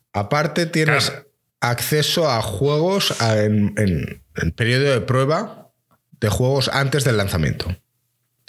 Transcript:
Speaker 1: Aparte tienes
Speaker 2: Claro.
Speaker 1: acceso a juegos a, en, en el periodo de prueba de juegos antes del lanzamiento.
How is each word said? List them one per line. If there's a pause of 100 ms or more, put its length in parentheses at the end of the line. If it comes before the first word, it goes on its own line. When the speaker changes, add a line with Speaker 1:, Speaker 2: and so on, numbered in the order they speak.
(120)
Speaker 1:
Aparte
tienes
Speaker 2:
Claro. (340)
Speaker 1:
acceso
a
juegos
a,
en,
en (120)
el
periodo
de
prueba (480)
de
juegos
antes
del
lanzamiento. (720)